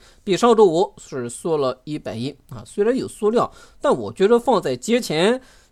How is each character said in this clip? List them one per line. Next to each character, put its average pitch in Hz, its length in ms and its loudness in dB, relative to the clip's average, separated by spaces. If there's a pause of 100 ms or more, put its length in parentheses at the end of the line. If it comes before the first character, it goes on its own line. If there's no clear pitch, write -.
(240)
比 185 140 0
上 233 180 4
周 214 100 6
五 170 340 2
是 123 280 -10
缩 160 300 -4
了 131 260 -4
一 151 140 -10
百 107 180 -10
亿 123 200 -8 (140)
啊。 113 140 -14
虽 - 200 -4
然 240 120 0
有 135 120 -6
缩 214 240 -4
量， 226 200 -2 (300)
但 269 160 2
我 104 160 -10
觉 196 140 2
得 233 100 4
放 233 240 0
在 139 140 -4
节 233 260 -2
前， 202 400 0 (300)